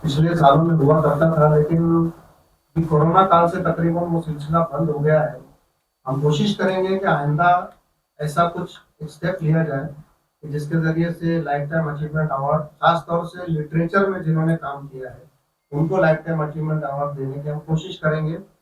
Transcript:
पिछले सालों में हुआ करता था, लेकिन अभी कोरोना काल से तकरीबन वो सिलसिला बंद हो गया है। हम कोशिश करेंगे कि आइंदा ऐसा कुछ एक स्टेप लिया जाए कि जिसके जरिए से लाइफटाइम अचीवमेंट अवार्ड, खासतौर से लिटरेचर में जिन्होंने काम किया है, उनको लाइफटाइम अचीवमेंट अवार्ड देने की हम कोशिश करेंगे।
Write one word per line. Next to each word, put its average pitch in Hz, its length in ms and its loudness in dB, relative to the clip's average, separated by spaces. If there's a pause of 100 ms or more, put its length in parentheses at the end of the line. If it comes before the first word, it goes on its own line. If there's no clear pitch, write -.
पिछले 160 320 2
सालों 151 300 6
में 170 120 2
हुआ 151 240 4
करता 151 320 2
था, 151 240 4
लेकिन 165 560 2 (640)
अभी 165 80 0
कोरोना 170 420 4
काल 170 220 4
से 175 140 -2
तकरीबन 170 440 0
वो 170 140 0
सिलसिला 156 420 -2
बंद 160 280 -2
हो 147 80 -4
गया 156 220 4
है। - 180 -4 (680)
हम 139 160 -4
कोशिश 151 320 2
करेंगे 190 440 0
कि 196 80 -4
आइंदा 151 420 2 (720)
ऐसा 151 280 0
कुछ - 280 -8 (260)
एक 156 80 -12
स्टेप 180 320 -4
लिया 160 220 2
जाए 139 220 -4 (560)
कि 156 60 -14
जिसके 151 340 -4
जरिए 165 300 0
से 165 300 -2
लाइफटाइम 147 500 -2
अचीवमेंट 151 380 -4
अवार्ड, 143 320 -2
खासतौर 170 640 -2
से - 220 -12
लिटरेचर 165 580 0
में 185 160 -4
जिन्होंने 160 340 0
काम 139 300 -10
किया 131 240 -14
है, - 120 -20 (500)
उनको 160 240 0
लाइफटाइम 160 500 0
अचीवमेंट 156 380 -4
अवार्ड 143 340 -6
देने 135 240 -6
की 147 60 -6
हम 151 100 -6
कोशिश 165 400 -4
करेंगे। 156 400 -2 (240)